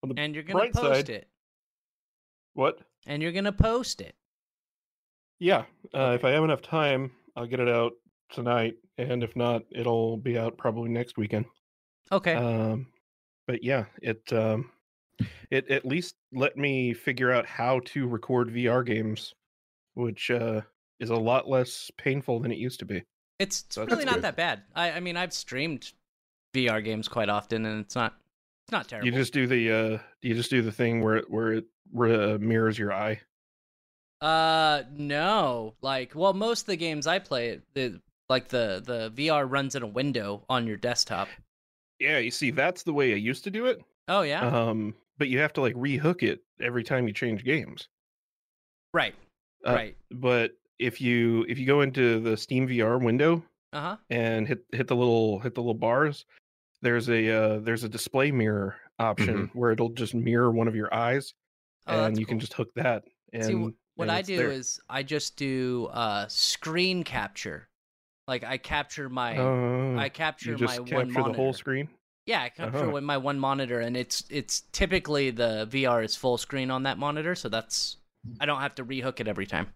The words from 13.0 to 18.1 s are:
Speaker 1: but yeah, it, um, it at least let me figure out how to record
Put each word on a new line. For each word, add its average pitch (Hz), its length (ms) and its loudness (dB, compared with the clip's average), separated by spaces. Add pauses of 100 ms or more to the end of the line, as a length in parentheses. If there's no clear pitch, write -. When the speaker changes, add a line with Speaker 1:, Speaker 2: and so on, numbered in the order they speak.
Speaker 1:
but 120 160 -4
yeah, 123 220 2 (160)
it, 113 220 -4 (100)
um, 110 380 0 (800)
it 131 200 0
at 139 140 0
least 151 300 -4 (180)
let 131 240 0
me 131 380 0
figure 127 360 0
out 123 140 4
how 123 360 0
to 131 280 -4
record 120 420 0